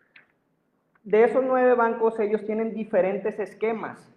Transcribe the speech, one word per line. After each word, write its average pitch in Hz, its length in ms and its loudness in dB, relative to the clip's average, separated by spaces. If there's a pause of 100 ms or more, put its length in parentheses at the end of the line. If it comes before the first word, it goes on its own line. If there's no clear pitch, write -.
(1040)
De 214 180 4
esos 240 220 2
nueve 254 300 4
bancos, 226 440 0
ellos 208 260 -2
tienen 220 300 -4
diferentes 208 640 -2
esquemas. 202 800 -8